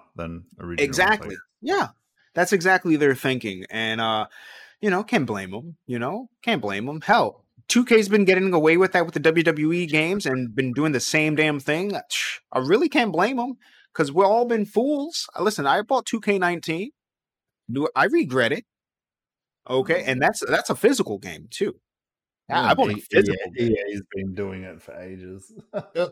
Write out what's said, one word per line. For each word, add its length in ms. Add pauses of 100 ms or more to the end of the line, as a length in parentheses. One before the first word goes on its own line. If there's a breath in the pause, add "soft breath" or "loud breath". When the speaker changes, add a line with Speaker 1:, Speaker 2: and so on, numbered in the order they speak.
(160)
Speaker 1:
than 300 (140)
original 260
Speaker 2:
Exactly. 420
Speaker 1:
players. 140 (200)
Speaker 2:
Yeah. 260 (480)
That's 180
exactly 440
their 180
thinking. 560
And, 300
uh, 260 (580 loud breath)
you 60
know, 120
can't 220
blame 260
'em, 260 (100)
you 100
know? 320 (140)
Can't 180
blame 260
'em. 140
Hell, 420 (240)
two 180
K's 220
been 160
getting 300
away 240
with 140
that 120
with 120
the 40
W 240
W 300
E 140
games 400
and 260
been 200
doing 180
the 80
same 340
damn 260
thing. 380 (140)
Sh-, 260 (140)
I 80
really 280
can't 240
blame 280
'em, 180 (360 soft breath)
'cause 180
we've 160
all 180
been 180
fools. 720
Uh, 60
listen, 240
I 160
bought 240
two 160
K 160
nineteen. 540 (800)
Do, 240
I 100
regret 460
it. 120 (1040)
Okay, 360
Speaker 1:
Mm. 40
Speaker 2:
and 140
that's, 260
that's 220
a 60
physical 420
game, 320
too. 300 (680)
I, 60
I 140
Speaker 1:
Yeah, 80
Speaker 2:
bought 140
a 80
Speaker 1:
E-, 40
Speaker 2:
physical 340
Speaker 1:
E 80
A, 60 (100)
Speaker 2:
game. 120
Speaker 1:
E 80
A 140
has 80 (140)
been 200
doing 300
it 180
for 180
ages. 500 (120)
<laughs> 100
Speaker 2:
Uh, 380